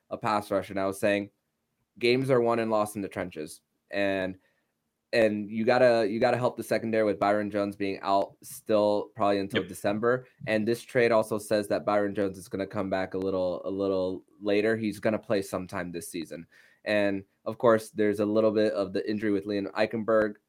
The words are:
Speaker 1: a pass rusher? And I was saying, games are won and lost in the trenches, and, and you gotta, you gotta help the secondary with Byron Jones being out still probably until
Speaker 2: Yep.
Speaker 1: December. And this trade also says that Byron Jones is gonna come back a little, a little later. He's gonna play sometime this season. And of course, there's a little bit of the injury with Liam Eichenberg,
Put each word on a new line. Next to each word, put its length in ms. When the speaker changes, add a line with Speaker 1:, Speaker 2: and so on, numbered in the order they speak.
Speaker 1:
a 80
pass 320
rusher? 240
And 60
I 40
was 160
saying, 300
games 300
are 140
won 160
and 120
lost 260
in 60
the 60
trenches, 540
and, 460
and 360
you 140
gotta, 420
you 140
gotta 160
help 220
the 40
secondary 420
with 140
Byron 320
Jones 260
being 260
out 300
still 760
probably 220
until 240
Speaker 2:
Yep. 80
Speaker 1:
December. 560
And 220
this 140
trade 300
also 260
says 300
that 180
Byron 280
Jones 220
is 120
gonna 180
come 240
back 240
a 40
little, 460
a 60
little 520
later. 340
He's 240
gonna 180
play 220
sometime 500
this 200
season. 360
And 400
of 120
course, 320
there's 300
a 60
little 240
bit 240
of 180
the 160
injury 240
with 140
Liam 260
Eichenberg, 640